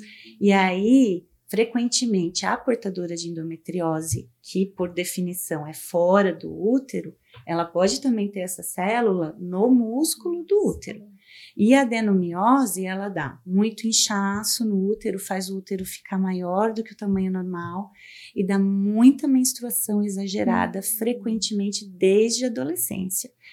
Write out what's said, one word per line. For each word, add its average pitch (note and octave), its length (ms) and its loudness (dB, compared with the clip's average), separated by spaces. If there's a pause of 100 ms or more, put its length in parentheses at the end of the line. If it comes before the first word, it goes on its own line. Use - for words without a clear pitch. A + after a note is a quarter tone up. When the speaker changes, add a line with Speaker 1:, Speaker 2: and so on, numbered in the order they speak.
(400)
Speaker 1:
E G3+ 120 4
aí, G3 720 4 (240)
frequentemente, A3+ 1000 0
a G#3 100 2
portadora F3+ 600 -4
de E3+ 140 -8
endometriose, E3 1000 -4 (140)
que F#3+ 240 -2
por F3+ 260 -6
definição F3+ 760 -6
é D#3 60 -12
fora F3+ 600 4
do D#3+ 180 -12
útero, F#3+ 600 -2 (320)
ela E3 180 0
pode F#3+ 360 0
também A3 300 0
ter G3+ 100 -8
essa F#3 220 -8
célula F#3+ 760 0
no F#3 300 2
músculo C#4 760 0
do G4+ 240 2
útero. - 400 -8 (480)
E G#3+ 180 6
a C#4 80 6
adenomiose, G3+ 1040 2
ela G3 220 -6
dá D#3+ 360 -6
muito G#3+ 420 0
inchaço G#3+ 800 0
no G3 240 0
útero, G#3 300 -2
faz F#3+ 320 -6
o G3 80 -6
útero F#3+ 260 -6
ficar - 340 -10
maior F#3 540 0
do A3 100 -4
que A3 100 -12
o - 40 -20
tamanho F#3+ 340 -2
normal F3+ 600 -6 (440)
e G3+ 120 0
dá G3 120 0
muita G#3 680 4
menstruação A#3+ 760 0
exagerada, F#3+ 760 0
Speaker 2:
Hum. G3 40 -8
Speaker 1:
frequentemente G#3+ 1000 -2
desde G3+ 600 2
a B3+ 40 2
adolescência. A#3+ 800 -4 (220)